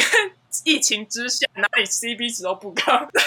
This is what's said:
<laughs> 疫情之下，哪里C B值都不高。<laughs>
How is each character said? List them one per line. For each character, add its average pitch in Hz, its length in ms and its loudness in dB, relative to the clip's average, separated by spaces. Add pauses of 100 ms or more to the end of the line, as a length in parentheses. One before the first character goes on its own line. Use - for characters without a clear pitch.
(260)
<laughs> - 380 -10
疫 302 160 2
情 214 280 -2
之 240 200 -6
下， 247 280 -2
哪 208 200 0
里 220 100 2
C 233 280 -4
B 233 160 -4
值 226 140 -8
都 185 100 -2
不 190 180 -10
高。 - 120 -4
<laughs> 277 260 2 (180)